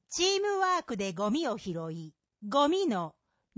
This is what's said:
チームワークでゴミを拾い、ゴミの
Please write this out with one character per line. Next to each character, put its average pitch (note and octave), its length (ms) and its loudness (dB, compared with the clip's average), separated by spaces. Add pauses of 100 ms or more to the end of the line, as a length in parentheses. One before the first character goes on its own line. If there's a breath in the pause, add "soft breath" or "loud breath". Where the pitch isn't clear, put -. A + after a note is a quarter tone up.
チ - 140 -2
ー G4 180 2
ム G4+ 160 0
ワ F#4 220 2
ー D#4 40 -8
ク A#3+ 120 -6
で G3 160 -2
ゴ G3+ 180 -2
ミ D4 200 0
を A3 80 -2
拾 E3 340 -6
い、 D#3+ 220 -10 (340)
ゴ C#4+ 220 4
ミ F#4+ 180 2
の F3 260 -2 (440)